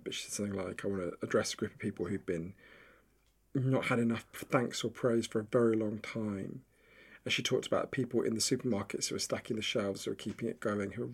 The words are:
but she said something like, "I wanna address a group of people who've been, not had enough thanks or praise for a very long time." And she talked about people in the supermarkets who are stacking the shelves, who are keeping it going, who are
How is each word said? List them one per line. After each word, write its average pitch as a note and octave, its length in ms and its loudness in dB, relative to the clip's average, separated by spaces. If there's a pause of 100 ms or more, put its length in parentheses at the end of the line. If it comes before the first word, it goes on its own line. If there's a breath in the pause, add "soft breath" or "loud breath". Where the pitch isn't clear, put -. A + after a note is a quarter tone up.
but - 120 -6
she - 80 -6
said - 100 -12
something G2+ 220 -2
like, F2+ 300 -4
"I G2+ 40 -2
wanna F#2 220 0 (120)
address A2+ 300 2
a - 40 -10
group G#2+ 160 -4
of - 60 -20
people - 280 -2
who've G2 200 -2
been, F2 280 -2 (1000 soft breath)
not C3 320 2
had A#2+ 120 4
enough A#2 340 2
thanks - 520 0
or A#2 60 -2
praise A#2 360 2
for A2 140 -2
a G#2 40 -2
very A#2 320 6
long G#2+ 220 0
time." G#2+ 640 -4 (600 loud breath)
And - 80 -2
she - 100 2
talked - 260 2
about - 240 0
people A#2+ 300 2
in A2+ 120 2
the G#2+ 60 0
supermarkets A2+ 680 0
who - 60 -4
are G2 60 -2
stacking - 360 -2
the G#2+ 60 -2
shelves, G2+ 420 0
who A2 60 -2
are G#2 60 -4
keeping A2+ 320 -4
it - 120 -6
going, G#2 320 0
who A#2+ 120 -4
are B2 100 -6